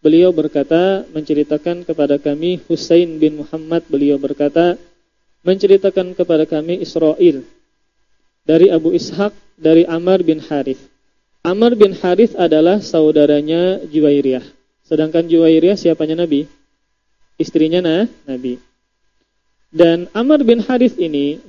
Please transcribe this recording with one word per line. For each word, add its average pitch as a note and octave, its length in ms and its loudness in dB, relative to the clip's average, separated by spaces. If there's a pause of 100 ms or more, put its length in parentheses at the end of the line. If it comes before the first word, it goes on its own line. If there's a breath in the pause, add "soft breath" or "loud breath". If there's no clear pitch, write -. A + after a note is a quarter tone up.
Beliau E3+ 320 4
berkata, E3 800 -2
menceritakan D3+ 720 -4
kepada C#3+ 320 -2
kami D#3 480 -4
Husain E3 560 0
bin D3+ 240 -2
Muhammad. D#3+ 420 -6
Beliau C#3+ 300 0
berkata, D3 560 -2 (720)
menceritakan F#3+ 680 0
kepada D#3+ 320 0
kami E3+ 320 -6
Israil D#3 640 -2 (1040)
dari D#3+ 240 4
Abu E3 240 -2
Ishaq G3+ 400 -6 (240)
dari D#3+ 280 4
Amr F3 360 -2
bin D#3+ 160 -2
Harith. C3+ 400 -6 (640)
Amr A3 320 0
bin G3+ 240 2
Harith F#3+ 400 2
adalah E3 400 2
saudaranya D#3 1040 0
Juwairiyah. C#3+ 580 0 (400)
Sedangkan D#3+ 440 -2
Juwairiyah E3 480 4
siapanya D#3+ 480 -2
Nabi? D#3 240 -2 (880)
Istrinya D#3+ 480 -2
na-, F3+ 240 0 (160)
Nabi. B2+ 360 -8 (1120)
Dan E3+ 420 2
Amr C4+ 320 2
bin A#3 160 2
Harith B3 320 0
ini, D3+ 540 -4